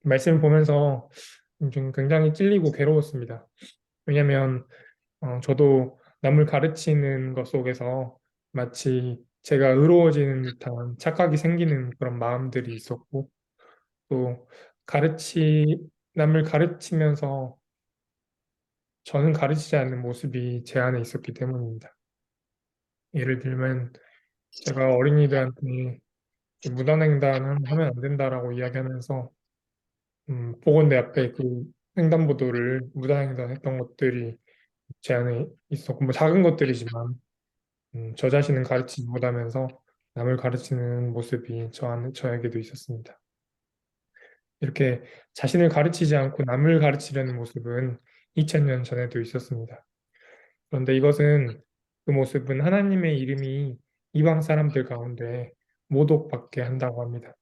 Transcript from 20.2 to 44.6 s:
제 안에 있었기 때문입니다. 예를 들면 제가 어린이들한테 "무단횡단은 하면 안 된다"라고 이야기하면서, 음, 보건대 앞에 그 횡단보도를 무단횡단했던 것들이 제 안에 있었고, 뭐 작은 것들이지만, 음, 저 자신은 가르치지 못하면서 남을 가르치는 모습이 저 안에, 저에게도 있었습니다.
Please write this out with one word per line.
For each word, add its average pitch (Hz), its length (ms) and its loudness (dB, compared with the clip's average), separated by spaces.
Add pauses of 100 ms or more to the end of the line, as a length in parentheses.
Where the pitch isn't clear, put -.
제 - 160 -4
안에 123 200 0
있었기 - 320 -10
때문입니다. 120 600 -8 (1200)
예를 127 240 -2
들면 127 540 -4 (580)
제가 131 440 0
어린이들한테 131 1080 2 (720)
"무단횡단은 139 960 2
하면 151 200 0
안 123 140 -4
된다"라고 131 520 -2
이야기하면서, 127 760 -6 (1000)
음, 120 300 -8
보건대 151 360 6
앞에 123 360 0
그 123 320 -6 (320)
횡단보도를 131 840 2 (120)
무단횡단했던 131 840 -4
것들이 123 580 -4 (640)
제 - 140 -4
안에 123 320 -2 (240)
있었고, - 340 -6
뭐 131 80 0
작은 165 300 4
것들이지만, 120 720 0 (840)
음, 113 200 -10
저 131 120 -2
자신은 139 360 2
가르치지 127 440 -4
못하면서 123 580 -4 (480)
남을 123 220 0
가르치는 123 760 -4
모습이 117 600 -6
저 - 160 -8
안에, 120 240 -6
저에게도 120 460 -6
있었습니다. 113 600 -14 (1400)